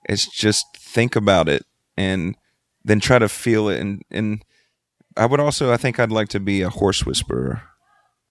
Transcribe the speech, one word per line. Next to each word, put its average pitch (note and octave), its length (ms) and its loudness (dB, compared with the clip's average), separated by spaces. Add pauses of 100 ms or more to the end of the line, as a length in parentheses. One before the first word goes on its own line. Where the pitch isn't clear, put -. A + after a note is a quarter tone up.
It's G2+ 200 -2
just - 380 0 (120)
think - 380 -2
about F#2+ 340 2
it C#2+ 140 0 (340)
and F#2+ 380 -2 (480)
then G#2+ 160 2
try B2 180 4
to A2+ 120 4
feel G#2+ 400 0
it. D2+ 120 -2
And, G2 300 -6
and G#2+ 320 -4 (760)
I A2 80 2
would C#3 140 2
also, C#3+ 320 0
I A#2 60 2
think B2+ 220 -2
I'd A2 120 0
like A2 180 0
to G2+ 100 -4
be G2 220 0
a F2+ 80 -2
horse - 360 0
whisperer. - 580 -4 (680)